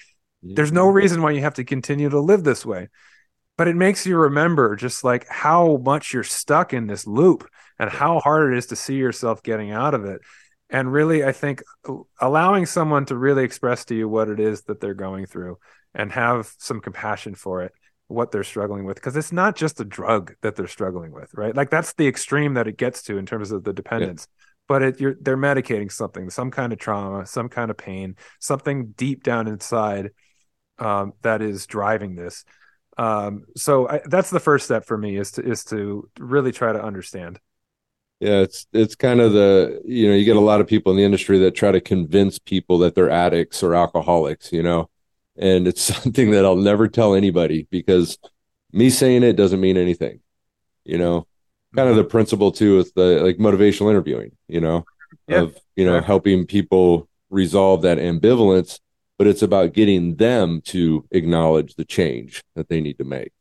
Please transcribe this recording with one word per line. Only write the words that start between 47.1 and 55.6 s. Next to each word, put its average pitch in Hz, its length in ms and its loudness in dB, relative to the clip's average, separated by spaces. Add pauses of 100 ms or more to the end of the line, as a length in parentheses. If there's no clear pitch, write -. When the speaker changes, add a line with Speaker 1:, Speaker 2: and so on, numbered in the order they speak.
Speaker 1:
anybody, 85 560 0
because 90 480 2 (560)
me 120 160 4
saying 127 340 4
it 117 140 6
doesn't 95 240 2
mean 95 160 2
anything, 87 420 -2 (640)
you 82 140 -4
know. 87 300 -2 (480)
Kind 131 140 2
of 113 80 4
the 110 60 6
Speaker 2:
Mm-hmm. - 80 -2
Speaker 1:
principle 104 400 2
too 101 260 4
with 90 180 0
the, 90 260 4
like, 90 160 2
motivational 101 540 4
interviewing, 69 400 -2 (160)
you 82 140 -4
know, 82 240 -2 (420)
Speaker 2:
Yeah, 87 140 2
Speaker 1:
of, 80 160 -4 (180)